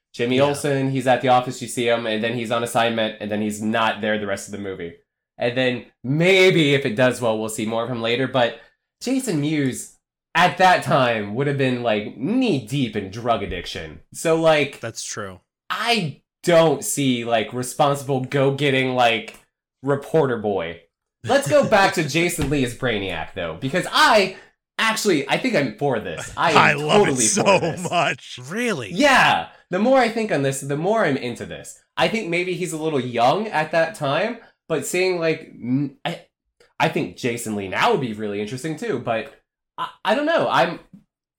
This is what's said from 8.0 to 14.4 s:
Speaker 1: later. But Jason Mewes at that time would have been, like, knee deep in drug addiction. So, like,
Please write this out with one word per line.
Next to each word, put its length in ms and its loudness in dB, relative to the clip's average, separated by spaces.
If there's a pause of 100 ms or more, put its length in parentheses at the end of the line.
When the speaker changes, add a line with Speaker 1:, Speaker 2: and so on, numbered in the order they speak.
Speaker 1:
later. 260 0
But 320 0 (420)
Jason 380 -2
Mewes 560 -2 (400)
at 220 2
that 260 6
time 520 0
would 120 -2
have 100 -2
been, 240 0
like, 360 -2
knee 500 0
deep 300 -2
in 140 -6
drug 320 -2
addiction. 580 -10 (120)
So, 220 0
like, 460 2